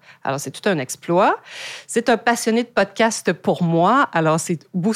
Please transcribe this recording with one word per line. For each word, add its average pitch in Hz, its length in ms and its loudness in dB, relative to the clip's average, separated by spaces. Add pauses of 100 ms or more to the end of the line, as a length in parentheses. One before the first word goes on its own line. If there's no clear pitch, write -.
(240)
Alors 135 160 -4
c'est 135 120 -10
tout - 160 -6
un 180 120 0
exploit. 190 600 0 (460)
C'est 226 240 -2
un 226 80 4
passionné 233 460 0
de 240 60 -10
podcast 214 640 0
pour 170 280 -2
moi, 175 520 4
alors 160 260 2
c'est - 340 -6
bou-, 190 220 0